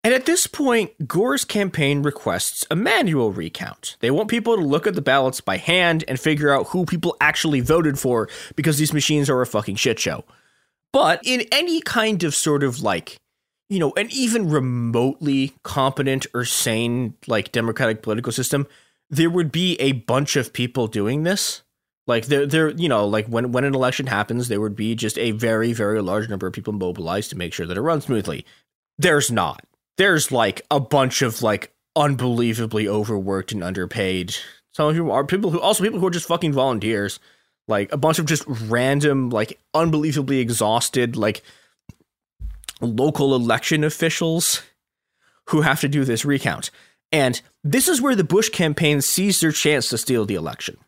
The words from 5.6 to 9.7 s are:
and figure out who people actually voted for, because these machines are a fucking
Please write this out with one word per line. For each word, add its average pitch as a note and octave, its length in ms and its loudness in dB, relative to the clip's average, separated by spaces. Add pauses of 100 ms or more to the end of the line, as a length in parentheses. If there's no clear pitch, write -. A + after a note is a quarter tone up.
and B2+ 100 -4
figure D3 320 2
out C#3 160 2
who F3+ 180 -2
people E3+ 360 -2
actually D3 400 2
voted D3+ 360 2
for, A#2+ 300 0 (300)
because D3+ 200 2
these D3+ 140 2
machines D3 380 2
are B2+ 120 2
a A#2+ 60 0
fucking G#2 300 -2